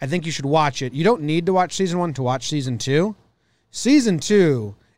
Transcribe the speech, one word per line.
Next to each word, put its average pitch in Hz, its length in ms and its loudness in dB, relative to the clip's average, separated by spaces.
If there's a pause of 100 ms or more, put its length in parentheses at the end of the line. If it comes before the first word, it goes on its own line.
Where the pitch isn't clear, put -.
I 139 60 -6
think 151 200 -4
you 165 60 -4
should 147 120 -8
watch 143 380 0
it. 123 100 -6
You 139 100 -4
don't 220 200 2
need 160 240 -2
to 190 80 0
watch 180 220 0
season 180 220 -2
one 175 160 -2
to 131 80 -6
watch 127 280 -2
season 131 260 -2
two. 156 400 0 (540)
Season 233 480 2
two 139 560 2 (240)